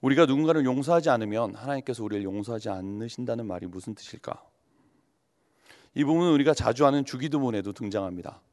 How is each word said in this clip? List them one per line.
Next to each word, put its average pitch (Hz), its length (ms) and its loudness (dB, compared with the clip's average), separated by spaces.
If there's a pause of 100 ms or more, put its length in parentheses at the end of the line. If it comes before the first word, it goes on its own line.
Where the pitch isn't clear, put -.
우리가 135 240 6
누군가를 151 400 2
용서하지 143 460 2
않으면 110 420 0
하나님께서 123 500 -6
우리를 104 200 -4
용서하지 107 460 -6
않으신다는 110 760 -8
말이 90 220 -8
무슨 92 260 -12
뜻일까? - 500 -14 (1500)
이 143 100 0
부분은 165 300 4
우리가 143 220 6
자주 123 320 2
하는 139 180 2
주기도문에도 127 680 -4
등장합니다. 98 680 -6 (120)